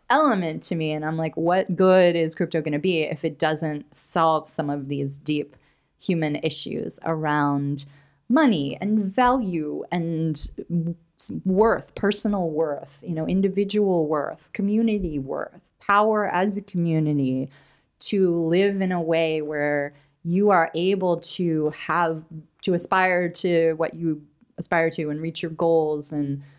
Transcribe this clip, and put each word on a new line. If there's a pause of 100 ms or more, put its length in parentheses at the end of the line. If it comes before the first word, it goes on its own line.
(120)
element
to
me.
And
I'm
like,
"What
good
is
crypto
gonna
be
if
it
doesn't
solve
some
of
these
deep (440)
human
issues
around (460)
money
and
value
and (180)
w-, (240)
s-, (120)
worth,
personal
worth,
you
know,
individual
worth,
community
worth,
power
as
a
community, (480)
to (160)
live
in
a
way
where (320)
you
are
able
to
have, (380)
to
aspire
to
what
you (380)
aspire
to
and
reach
your
goals
and (160)